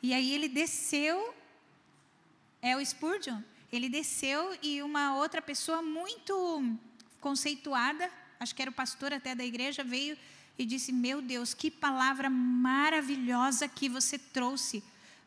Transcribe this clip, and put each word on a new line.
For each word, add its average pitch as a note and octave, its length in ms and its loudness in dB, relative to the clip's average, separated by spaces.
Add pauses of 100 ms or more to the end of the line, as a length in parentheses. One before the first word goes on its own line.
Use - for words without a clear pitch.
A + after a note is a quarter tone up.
e B3+ 120 0
aí C4 180 2
ele D4 160 0
desceu, D#4 840 0 (1300)
é B3 120 2
o C#4 100 0
Spurgeon, C#4+ 560 -4 (300)
ele A#3+ 180 -2
desceu D4 760 -2
e C#4+ 200 -2
uma C#4+ 320 0
outra D#4+ 280 0
pessoa D#4+ 400 -2
muito E4 960 -2 (440)
conceituada, C#4+ 880 0 (300)
acho A#3 140 -6
que - 80 -4
era C4 80 -2
o B3 40 -12
pastor C4+ 380 -4
até C4 220 -6
da B3 100 -4
igreja, B3+ 400 -4
veio C#4 320 -2 (420)
e B3+ 60 0
disse: B3+ 260 -2
"Meu B3+ 300 2
Deus, B3 340 -2
que D#4 160 0
palavra C4+ 600 2
maravilhosa B3+ 1400 4
que C#4 200 -2
você B3+ 300 0
trouxe, B3+ 640 -2 (440)